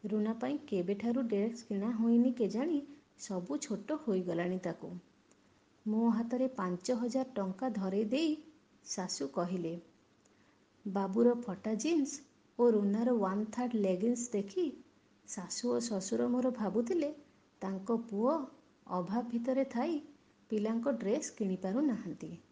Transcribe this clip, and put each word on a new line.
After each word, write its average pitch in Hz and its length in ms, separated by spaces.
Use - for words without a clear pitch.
ରୁନା 214 280
ପାଇଁ 254 240
କେବେଠାରୁ 208 640
ଡ୍ରେସ୍ 226 420
କିଣା 208 280
ହୋଇନି 233 400
କେଜାଣି, 254 560
ସବୁ 190 380
ଛୋଟ - 340
ହୋଇଗଲାଣି 180 680
ତାକୁ। 170 300
ମୋ 226 220
ହାତରେ 233 380
ପାଞ୍ଚ 185 440
ହଜାର 247 340
ଟଙ୍କା 196 340
ଧରେଇ 196 360
ଦେଇ 302 380
ଶାଶୁ 202 420
କହିଲେ, 175 540
"ବାବୁର 196 460
ଫଟା 220 400
ଜିନ୍ସ 285 480
ଓ 240 100
ରୁନାର 214 420
ୱାନ୍ 208 340
ଥାର୍ଡ 240 300
ଲେଗିନ୍ସ 214 560
ଦେଖି 202 340
ଶାଶୁ - 420
ଓ 240 100
ଶ୍ୱଶୁର 226 480
ମୋର 247 220
ଭାବୁଥିଲେ, 240 680
ତାଙ୍କ 190 360
ପୁଅ 233 400
ଅଭାବ 185 340
ଭିତରେ 240 420
ଥାଇ 285 380
ପିଲାଙ୍କ 226 420
ଡ୍ରେସ୍ 233 400
କିଣିପାରୁନାହାନ୍ତି।" 190 1000